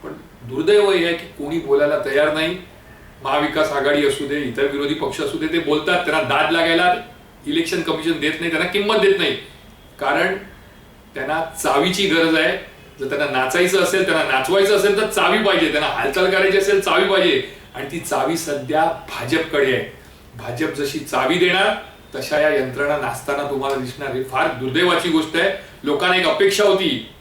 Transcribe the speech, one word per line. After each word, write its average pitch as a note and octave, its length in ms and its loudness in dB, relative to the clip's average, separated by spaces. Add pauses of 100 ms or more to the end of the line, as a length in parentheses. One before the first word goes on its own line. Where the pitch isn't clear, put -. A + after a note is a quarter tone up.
पण - 100 -12 (300)
दुर्दैव F#3+ 480 4
हे F3 140 2
आहे E3+ 80 0
की E3 120 -8 (120)
कोणी D3+ 220 -4
बोलायला D3 460 2
तयार D3 280 2
नाही. D#3+ 220 -2 (680)
महाविकास D3+ 480 0
आघाडी C#3+ 360 2
असू C#3 200 -2
दे, C#3+ 140 -2
इतर C#3 260 -2
विरोधी C#3+ 280 -2
पक्ष - 260 -6
असू C#3 160 -4
दे, D#3 100 -4
ते E3 140 0
बोलतात, D3+ 440 0
त्यांना D#3 240 0
दाद D3 220 2
लागायला E3+ 420 2 (540)
इलेक्शन E3 340 -2
कमिशन D#3 380 -2
देत D#3 200 -2
नाही, E3+ 120 -4
त्यांना D#3+ 180 -2
किंमत G#3 300 0
देत G3 200 4
नाही, C#3 160 0 (640)
कारण E3+ 360 0 (800)
त्यांना C#3+ 260 -4 (120)
चावीची E3+ 540 0
गरज D#3+ 280 4
आहे. D#3 220 2 (420)
जर C3+ 80 -6
त्यांना C#3+ 240 -2
नाचायचं F3 520 2
असेल, F3 220 0
त्यांना D#3+ 240 0
नाचवायचं G3 480 2
असेल G3 200 2
तर G#3+ 120 0
चावी F#3+ 340 0
पाहिजे, E3 280 2
त्यांना D3+ 180 0
हालचाल F#3+ 420 0
करायची F#3+ 260 2
असेल G3 240 4
चावी F3+ 280 2
पाहिजे, F3 320 2 (340)
आणि C#3 160 -8
ती E3+ 80 -6
चावी D#3+ 380 -2
सध्या D3 460 -2 (240)
भाजपकडे C#3 640 0
आहे. B2+ 120 0 (520)
भाजप A#2+ 400 -6
जशी D3 260 -4
चावी C3+ 360 0
देणार F#3 360 2 (420)
तशा D#3 240 -2
या D3+ 100 4
यंत्रणा C#3+ 480 0
नाचताना C#3+ 520 -4
तुम्हाला C#3 260 -2
दिसणार. C3 360 -8
ही C3 120 -4
फार D3 240 -2 (120)
दुर्दैवाची E3+ 500 0
गोष्ट D#3 260 0
आहे. F#3 140 2 (340)
लोकांना F3+ 340 0
एक E3+ 100 2
अपेक्षा G3 360 2
होती F#3+ 260 4 (320)